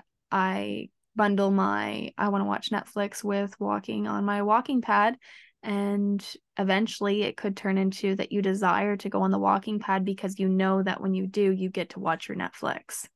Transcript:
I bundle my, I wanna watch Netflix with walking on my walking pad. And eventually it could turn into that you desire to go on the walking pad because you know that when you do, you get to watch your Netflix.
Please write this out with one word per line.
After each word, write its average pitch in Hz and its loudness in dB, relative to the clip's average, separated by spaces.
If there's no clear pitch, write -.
I 190 -2
bundle 202 4
my, 196 0
I 202 0
wanna 196 0
watch 202 -2
Netflix 208 -4
with 202 -2
walking 208 -4
on 202 -2
my 202 0
walking 233 2
pad. 214 4
And 202 0
eventually 202 0
it - -2
could 196 -4
turn 190 0
into 190 2
that - -4
you 202 0
desire 196 2
to 202 -6
go 196 0
on 190 4
the 196 2
walking 196 0
pad 190 0
because 196 -4
you 190 2
know 190 4
that 190 -2
when 190 0
you 190 -2
do, 196 2
you 190 0
get - -6
to 190 -12
watch 165 -2
your 185 -6
Netflix. - -6